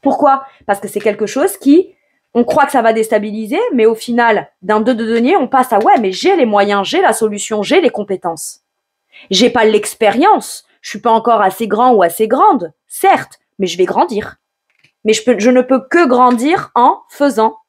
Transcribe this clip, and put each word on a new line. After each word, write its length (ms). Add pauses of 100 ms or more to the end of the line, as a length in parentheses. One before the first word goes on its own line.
Pourquoi ? 460 (200)
Parce 140
que 80
c'est 120
quelque 260
chose 300
qui, 380 (400)
on 100
croit 220
que 60
ça 100
va 100
déstabiliser, 680 (120)
mais 140
au 80
final, 560 (120)
d'un 180
deux 140
de 120
denier, 300
on 120
passe 240
à, « 120
Ouais, 160
mais 120
j'ai 240
les 100
moyens, 400
j'ai 140
la 120
solution, 500
j'ai 180
les 100
compétences. 720 (680)
J'ai 200
pas 140
l'expérience, 1000 (160)
je 100
suis 100
pas 100
encore 320
assez 260
grand 240
ou 100
assez 260
grande, 440 (140)
certes, 520 (200)
mais 80
je 120
vais 60
grandir. 520 (680)
Mais 80
je 120
peux, 140
je 120
ne 120
peux 260
que 180
grandir 680
en 340
faisant. » 500 (100)